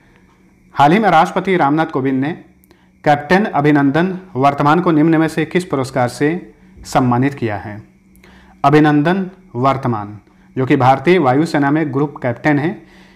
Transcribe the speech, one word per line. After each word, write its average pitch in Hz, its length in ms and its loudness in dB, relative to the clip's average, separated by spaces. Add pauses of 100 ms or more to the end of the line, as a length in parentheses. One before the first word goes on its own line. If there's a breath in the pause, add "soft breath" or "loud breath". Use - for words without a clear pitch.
(720 soft breath)
हाल 143 180 4
ही 202 80 4
में 214 100 2
राष्ट्रपति 180 480 2
रामनाथ 156 280 2
कोविंद 135 360 -2
ने 147 100 -4 (720 soft breath)
कैप्टन 156 420 2
अभिनंदन 147 760 0 (160)
वर्तमान 139 440 2
को 175 120 0
निम्न 156 260 2
में 160 100 2
से 156 180 -4
किस 180 200 -4
पुरस्कार 131 420 -2
से 151 460 -4 (320 soft breath)
सम्मानित 131 480 0
किया 107 240 -6
है? 101 260 -14 (840 soft breath)
अभिनंदन 151 640 2 (240)
वर्तमान, 120 640 -4 (380 soft breath)
जो 131 80 -2
कि 143 100 2
भारतीय 135 420 2
वायुसेना 143 540 0
में 151 220 -2
ग्रुप 143 280 -4
कैप्टन 139 380 -2
हैं, 175 280 -6 (280 soft breath)